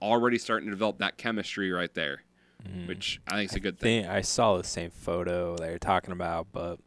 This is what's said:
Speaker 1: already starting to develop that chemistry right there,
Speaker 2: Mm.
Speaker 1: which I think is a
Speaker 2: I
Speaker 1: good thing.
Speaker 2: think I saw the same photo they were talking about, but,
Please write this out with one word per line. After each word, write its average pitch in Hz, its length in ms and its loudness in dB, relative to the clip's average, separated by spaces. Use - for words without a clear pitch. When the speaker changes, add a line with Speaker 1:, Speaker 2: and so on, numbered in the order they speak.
Speaker 1:
already 117 380 4
starting 110 280 -2
to 107 60 -4
develop 101 260 0
that 101 180 0
chemistry 101 540 -2
right 87 240 -2
there, 73 300 -4
Speaker 2:
Mm. 92 240 -10
Speaker 1:
which 92 400 -6
I 98 80 -2
think 101 140 0
is - 40 -6
a - 20 -4
Speaker 2:
I 95 40 -2
Speaker 1:
good 95 180 -2
thing. 117 240 4
Speaker 2:
think 90 100 -6
I 98 80 2
saw 110 360 4
the 90 80 -2
same 85 260 -6
photo 87 680 -2
they 82 140 -4
were 85 80 -6
talking 95 340 2
about, 85 400 -4
but, 87 340 -6